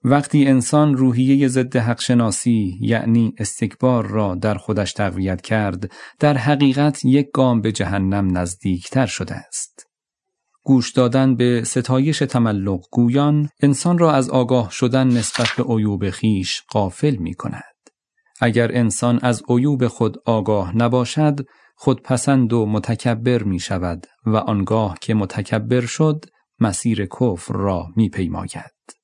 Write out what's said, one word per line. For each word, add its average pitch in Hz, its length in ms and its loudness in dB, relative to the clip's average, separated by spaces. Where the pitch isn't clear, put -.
وقتی 143 440 4
انسان 139 500 2
روحیه 131 500 2
ضد 127 280 0
حق 117 240 0
شناسی، 110 800 0
یعنی 113 560 0
استکبار 117 720 -2
را 101 280 -2
در 104 200 0
خودش 101 380 -4
تقویت 92 480 -2
کرد، 101 500 -2
در 147 180 2
حقیقت 139 680 2
یک 139 280 4
گام 123 280 2
به 107 100 -2
جهنم 98 640 0
نزدیکتر 90 680 -2
شده - 300 -8
است. - 520 -14
گوش 131 280 2
دادن 131 440 2
به 120 280 0
ستایش 131 560 -2
تملق 104 600 0
گویان 143 580 2
انسان 147 360 2
را 165 160 4
از 131 160 2
آگاه 123 420 0
شدن 131 360 0
نسبت 120 400 0
به 123 60 -2
عیوب 104 460 -2
خیش 98 520 -2
غافل 110 440 0
می 90 180 -6
کند. - 300 -10
اگر 117 320 2
انسان 120 480 0
از 123 280 0
عیوب 127 380 2
خود 110 380 -2
آگاه 107 520 0
نباشد، 127 640 0
خودپسند 127 800 0
و 113 120 2
متکبر 113 800 0
می 95 160 -2
شود 87 460 -6
و 110 120 2
آنگاه 104 640 -2
که 113 120 -4
متکبر 110 680 -2
شد، 156 440 -2
مسیر 104 460 0
کفر 101 480 -4
را 95 420 -2
می 110 140 2
پیماید. - 960 -10